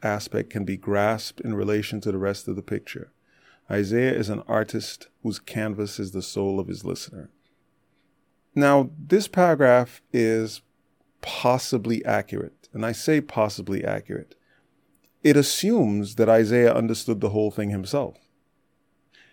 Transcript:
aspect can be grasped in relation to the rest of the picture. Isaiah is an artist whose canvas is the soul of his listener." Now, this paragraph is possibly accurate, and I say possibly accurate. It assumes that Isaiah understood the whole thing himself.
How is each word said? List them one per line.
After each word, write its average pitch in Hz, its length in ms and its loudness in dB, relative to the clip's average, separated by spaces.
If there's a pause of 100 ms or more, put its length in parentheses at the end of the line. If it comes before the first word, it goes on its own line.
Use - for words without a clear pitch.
aspect 107 480 -4
can 101 140 -6
be 95 120 -6
grasped 101 640 -2
in 113 140 -6
relation 104 480 -2
to 104 100 -4
the 95 60 -2
rest 98 280 -4
of 98 80 -6
the 98 80 -10
picture. - 480 -10 (580)
Isaiah 104 440 0
is 101 160 -2
an 104 180 -6
artist 110 640 -6 (140)
whose 110 180 -6
canvas 107 580 -8
is 98 140 -8
the 95 100 -6
soul 98 380 -4
of 92 80 -6
his 92 160 -10
listener." - 460 -12 (1300)
Now, 139 400 4
this 185 300 0
paragraph 135 720 4 (120)
is 113 500 0 (600)
possibly 120 840 -2
accurate, - 680 -6
and 110 140 -6
I 117 60 -2
say 151 280 2
possibly 104 640 -2
accurate. - 520 -8 (880)
It 147 120 8
assumes 123 800 2
that 110 140 4
Isaiah 113 440 6
understood 113 480 -2
the 104 100 0
whole 107 200 0
thing 104 200 -4
himself. 101 580 -6 (1040)